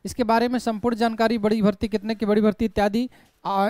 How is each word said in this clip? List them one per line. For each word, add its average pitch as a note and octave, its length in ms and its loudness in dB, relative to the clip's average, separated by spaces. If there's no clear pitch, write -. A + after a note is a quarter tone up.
इसके A3+ 180 -4
बारे A3+ 240 2
में B3 120 -2
संपूर्ण A3+ 360 -2
जानकारी, A3+ 420 0
बड़ी G#3+ 240 0
भर्ती, G#3 260 0
कितने G#3 280 -4
की G#3+ 100 -6
बड़ी G#3 160 4
भर्ती G#3+ 240 2
इत्यादि, G#3+ 440 0
आ, G3 240 0